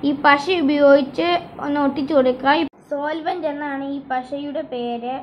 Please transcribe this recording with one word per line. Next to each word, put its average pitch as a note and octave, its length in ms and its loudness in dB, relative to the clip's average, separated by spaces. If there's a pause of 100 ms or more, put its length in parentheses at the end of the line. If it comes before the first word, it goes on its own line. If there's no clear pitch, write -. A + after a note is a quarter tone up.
ഈ D4 40 2 (120)
പശ C#4+ 220 6 (180)
ഉപയോഗിച്ച് C#4+ 640 4 (380)
ഒന്ന് D4 200 -2
ഒട്ടിച്ചു C#4 280 -2
കൊടുക്കാം. C4+ 540 2 (220)
സോൾവെന്റ് D#4 580 -4
എന്നാണ് C#4+ 360 -6 (120)
ഈ C#4 140 -8
പശയുടെ C#4 520 -6 (100)
പേര്. A#3+ 520 -6